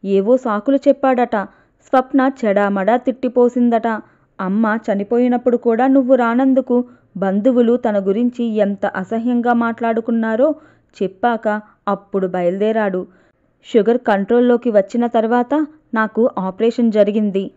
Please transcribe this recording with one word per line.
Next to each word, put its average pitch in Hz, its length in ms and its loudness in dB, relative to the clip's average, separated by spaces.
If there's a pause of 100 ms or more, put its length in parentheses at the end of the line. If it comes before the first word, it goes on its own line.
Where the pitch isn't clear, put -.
ఏవో 196 320 2
సాకులు 240 380 -2
చెప్పాడట. 262 600 0 (500)
స్వప్న 262 460 0 (140)
చెడామడా 202 520 2
తిట్టిపోసిందట. 240 880 0 (540)
అమ్మ 208 360 -2 (100)
చనిపోయినప్పుడు 240 720 0
కూడా 233 300 0
నువ్వు 269 280 4
రానందుకు 247 720 2 (320)
బంధువులు 226 600 2
తన 208 300 -2
గురించి 240 360 -2
ఎంత 214 420 -2
అసహ్యంగా 233 680 -2
మాట్లాడుకున్నారో 233 1000 -2 (480)
చెప్పాక 214 580 -2 (260)
అప్పుడు 196 400 -4
బయలుదేరాడు. 190 800 -2 (560)
షుగర్ 226 340 2
కంట్రోల్లోకి 240 720 0
వచ్చిన 208 380 0
తర్వాత 247 600 0 (260)
నాకు 220 440 0
ఆపరేషన్ 220 540 -2
జరిగింది. 202 640 -2